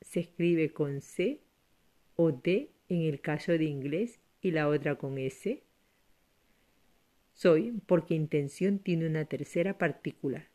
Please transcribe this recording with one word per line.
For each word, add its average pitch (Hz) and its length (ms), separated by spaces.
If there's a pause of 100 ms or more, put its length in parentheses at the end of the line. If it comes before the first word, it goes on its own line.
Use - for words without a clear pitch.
se - 200
escribe 170 520
con 143 280
C 233 400 (720)
o 165 160
D 180 400 (180)
en 175 140
el 151 180
caso 151 320
de 160 120
inglés 147 560 (200)
y 185 120
la 151 160
otra 147 280
con 135 220
S? 135 460 (1700)
Soy, 190 540
porque 165 280
intención 156 640
tiene 170 280
una 156 180
tercera 170 540
partícula, 147 760